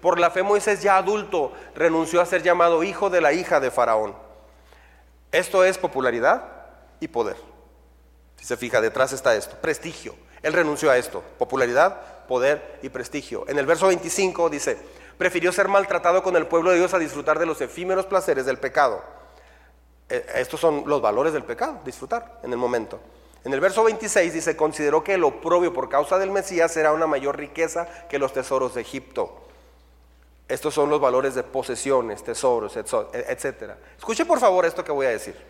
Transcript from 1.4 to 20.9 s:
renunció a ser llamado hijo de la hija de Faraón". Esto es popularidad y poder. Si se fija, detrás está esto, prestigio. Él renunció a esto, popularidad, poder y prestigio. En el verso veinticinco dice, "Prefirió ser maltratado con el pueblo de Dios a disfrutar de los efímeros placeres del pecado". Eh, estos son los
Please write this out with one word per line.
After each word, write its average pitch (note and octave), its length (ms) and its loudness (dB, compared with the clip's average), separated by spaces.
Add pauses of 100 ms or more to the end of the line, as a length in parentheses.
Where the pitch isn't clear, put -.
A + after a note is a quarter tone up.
renunció D#3+ 480 2
a - 20 6
ser F3 180 0
llamado E3+ 400 4
hijo G3 280 -2
de F3 100 2
la D3+ 140 4
hija E3+ 260 0
de C3 100 0
Faraón". A2 440 0 (1160)
Esto F3+ 320 2
es F#3 120 2
popularidad C3+ 680 0 (540)
y - 100 -10
poder. G#2+ 280 -4 (1000)
Si - 100 -20
se B2 100 -4
fija, A#2+ 240 0
detrás B2+ 320 0
está B2+ 220 2
esto, G2+ 260 -6
prestigio. - 540 -8 (280)
Él D#3 120 -2
renunció D3+ 360 2
a C3 60 6
esto, A#2 260 -2 (160)
popularidad, C3 640 2 (280)
poder C3 540 -2
y C3 80 -10
prestigio. B2 580 -10
En C#3 100 -2
el C3+ 80 0
verso E3+ 220 2
veinticinco F3 600 0
dice, C#3+ 300 -4 (400)
"Prefirió F3 340 0
ser F#3+ 160 2
maltratado F#3 540 2
con F#3 140 0
el D#3+ 100 2
pueblo E3+ 240 2
de F3+ 60 6
Dios F3 180 2
a F#3+ 40 4
disfrutar D3 400 -2
de E3 80 0
los D#3 140 -4
efímeros F3+ 460 -2
placeres E3+ 400 0
del C3 120 -2
pecado". B2+ 440 0 (1080)
Eh, B2 140 -4 (100)
estos B2+ 260 -4
son D3+ 260 0
los C#3+ 140 0